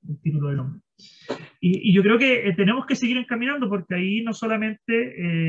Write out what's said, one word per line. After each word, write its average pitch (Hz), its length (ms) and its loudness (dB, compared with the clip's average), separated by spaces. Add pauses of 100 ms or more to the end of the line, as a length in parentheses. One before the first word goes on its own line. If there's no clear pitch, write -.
el 151 120 -8
título 147 280 -2
del 139 80 -2
nombre. 131 240 -6 (800)
Y, 185 300 2
y 180 40 8
yo 196 80 8
creo 233 160 6
que, 247 300 2
eh, 185 60 0
tenemos 202 300 2
que 277 120 -2
seguir 247 200 -2
encaminando 247 520 -4
porque 185 260 -4
ahí 190 280 -2
no 233 100 -4
solamente, 220 840 -4 (340)